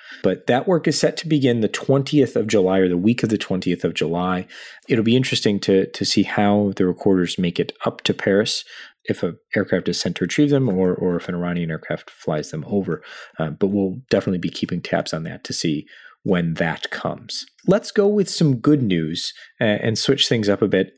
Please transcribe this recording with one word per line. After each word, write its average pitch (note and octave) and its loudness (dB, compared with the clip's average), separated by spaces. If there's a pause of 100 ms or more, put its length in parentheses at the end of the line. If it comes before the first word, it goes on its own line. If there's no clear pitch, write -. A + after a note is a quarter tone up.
(220)
But F#2 0
that B2 2
work F3 2
is D3+ 0
set - 2
to - -8
begin C3 2
the G#2 2
twentieth C3+ 2
of G#2+ 0
July, F#2+ 4
or F#2 4
the F2 0
week A2 2
of A2 2
the G#2 0
twentieth F#2 -4
of E2 -2
July. F2+ -2 (400)
It'll A2+ 2
be A2+ 4
interesting A2 0
to, G2 4
to - -6
see - 2
how G#2 2
the F#2+ 2
recorders F2+ 2
make F2 0
it E2+ -2 (120)
up - -6
to - 0
Paris, - 0 (400)
if - -6
an E2+ -4 (160)
aircraft F#2 -2
is F2 -2
sent F2+ -4
to - -4
retrieve C#3+ 2
them C3+ 2
or, F#2 2
or F2+ -2
if - -10
an F2+ -4
Iranian F2 -4
aircraft - -8
flies - -6
them D#2 -8
over. F#2 -4 (340)
Uh, D#2 -4
but E2+ -2
we'll G2 -2 (120)
definitely G2 0
be E2+ -4
keeping - -6
tabs - -4
on D#2+ -6
that D#2+ -12
to - -10
see D2 -2 (380)
when F2 0
that E2 -4
comes. - -10 (220)
Let's F#3+ 2
go G3+ 2
with G#3 2
some C#3+ 2
good C#3+ 4
news, E2+ -2 (260)
uh, A#2+ 0
and G#2+ 0
switch - 2
things A2+ 0
up G2+ 2
a G2+ 4
bit F#2+ 0